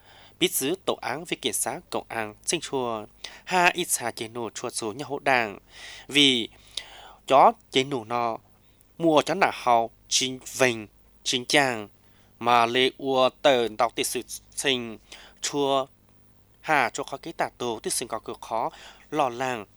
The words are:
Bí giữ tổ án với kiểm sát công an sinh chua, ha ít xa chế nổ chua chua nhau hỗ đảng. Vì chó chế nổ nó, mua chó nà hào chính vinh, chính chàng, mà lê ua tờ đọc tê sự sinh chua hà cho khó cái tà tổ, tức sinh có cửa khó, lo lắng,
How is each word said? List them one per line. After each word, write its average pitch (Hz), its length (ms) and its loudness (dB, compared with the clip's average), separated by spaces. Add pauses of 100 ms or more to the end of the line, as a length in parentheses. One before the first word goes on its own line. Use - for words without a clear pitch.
(400)
Bí 180 80 4
giữ - 280 -4 (100)
tổ 113 160 -2
án 135 240 -6
với 170 160 -6
kiểm 107 120 -2
sát 131 260 -4 (100)
công 110 180 -6
an 110 260 -8 (120)
sinh 170 160 -4
chua, 120 440 -6 (380)
ha 180 300 2
ít 175 160 -4
xa 117 220 -4
chế 113 160 -8
nổ 113 220 -8
chua - 200 -8
chua 110 220 -6
nhau 135 180 -10
hỗ 143 100 -8
đảng. 120 400 0 (480)
Vì 131 420 4 (800)
chó 156 240 8 (200)
chế 131 120 4
nổ 135 200 -6
nó, 117 340 -2 (600)
mua 160 240 6
chó 151 120 0
nà 170 200 2
hào 117 360 2 (180)
chính 131 320 -2 (180)
vinh, 113 300 2 (360)
chính 123 220 -4
chàng, 123 440 2 (500)
mà 120 260 4
lê 127 320 2
ua 131 320 2 (120)
tờ 123 260 4
đọc 110 280 -2
tê 139 80 -4
sự - 180 -6 (360)
sinh 120 400 -2 (440)
chua 139 440 -2 (840)
hà 139 220 2
cho 139 140 -8
khó 139 140 -12
cái 160 160 -14
tà 139 240 -4
tổ, 117 260 -6
tức 185 100 -6
sinh 123 140 -6
có 110 120 -8
cửa 117 220 -12
khó, 117 280 -4 (420)
lo 147 180 0
lắng, 120 360 -6 (120)